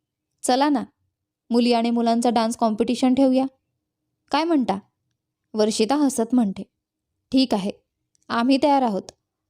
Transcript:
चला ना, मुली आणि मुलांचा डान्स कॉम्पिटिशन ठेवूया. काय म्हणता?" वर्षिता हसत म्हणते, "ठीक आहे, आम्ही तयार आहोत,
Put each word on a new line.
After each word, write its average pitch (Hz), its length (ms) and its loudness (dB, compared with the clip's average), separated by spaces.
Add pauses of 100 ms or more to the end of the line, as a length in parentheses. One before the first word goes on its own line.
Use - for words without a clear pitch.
(420)
चला 262 260 0
ना, 254 160 -2 (640)
मुली 240 220 2
आणि 233 180 0
मुलांचा 233 400 0
डान्स 226 260 0
कॉम्पिटिशन 240 580 0
ठेवूया. 262 320 2 (840)
काय 294 140 0
म्हणता?" 262 340 0 (760)
वर्षिता 214 420 0
हसत 254 380 0
म्हणते, 208 280 0 (720)
"ठीक 262 220 2
आहे, 202 160 -4 (580)
आम्ही 240 340 0
तयार 285 200 4
आहोत, 202 200 -2 (480)